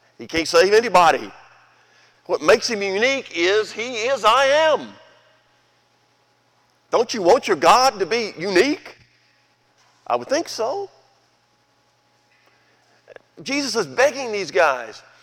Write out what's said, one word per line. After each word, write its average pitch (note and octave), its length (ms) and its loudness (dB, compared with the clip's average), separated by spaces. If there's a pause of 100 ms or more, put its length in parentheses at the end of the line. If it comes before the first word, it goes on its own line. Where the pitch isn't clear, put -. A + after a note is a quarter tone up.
(180)
He A#2+ 80 -18
can't D#3+ 200 -4
save F3+ 260 4
anybody. F3 600 4 (920)
What E3 160 -4
makes G#3 260 2
him G#3+ 140 -6
unique A3 520 -2
is F#3+ 380 -2
he A#3+ 200 -10 (160)
is B3 160 -2
I A#3+ 200 4
am. C4+ 480 0 (2000)
Don't A#3 240 0
you G#3+ 80 -6
want G3 260 2
your F#3+ 80 0
God G#3+ 420 4
to F#3 80 -4
be G#3+ 320 -4
unique? G3 600 -2 (1080)
I A#2+ 100 -2
would A#2+ 120 -10
think D#4 200 -4
so. E4+ 420 -8 (2500)
Jesus C4 340 -6
is G3 100 -2
begging B3 460 -2
these F#3+ 180 -6
guys, C3 520 -2 (200)